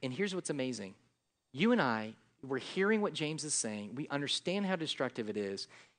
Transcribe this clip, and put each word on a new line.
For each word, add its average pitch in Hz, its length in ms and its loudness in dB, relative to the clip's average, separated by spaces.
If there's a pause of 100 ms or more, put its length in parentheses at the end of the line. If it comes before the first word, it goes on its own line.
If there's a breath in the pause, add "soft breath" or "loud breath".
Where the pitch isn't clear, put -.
and 127 100 -2
here's 190 220 0
what's 170 160 -4
amazing. 120 420 -2 (580)
You 202 200 4
and 226 100 6
I, 110 320 2 (340)
we're 131 120 0
hearing 202 420 4
what 170 120 0
James 151 300 -2
is 151 120 -2
saying. 104 400 -4
We 151 140 -6
understand 175 580 0
how 185 80 2
destructive 127 540 -2
it 101 60 -2
is, 98 320 -2 (320 loud breath)